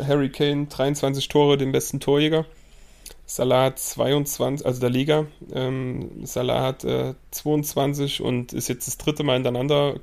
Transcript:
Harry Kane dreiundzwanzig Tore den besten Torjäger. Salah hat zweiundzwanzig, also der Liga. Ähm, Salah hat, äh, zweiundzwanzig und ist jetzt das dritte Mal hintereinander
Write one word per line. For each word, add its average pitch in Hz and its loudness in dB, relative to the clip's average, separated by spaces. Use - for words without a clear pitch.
Harry 143 2
Kane 143 0
dreiundzwanzig 139 0
Tore 143 6
den 135 0
besten 135 0
Torjäger. 156 2
Salah 127 2
hat 131 -2
zweiundzwanzig, 139 0
also 123 0
der 123 2
Liga. 147 2
Ähm, 127 -6
Salah 123 -2
hat, 131 -2
äh, 127 -2
zweiundzwanzig 143 -2
und 123 -2
ist 113 -4
jetzt - -6
das - -8
dritte - -2
Mal 139 2
hintereinander 131 0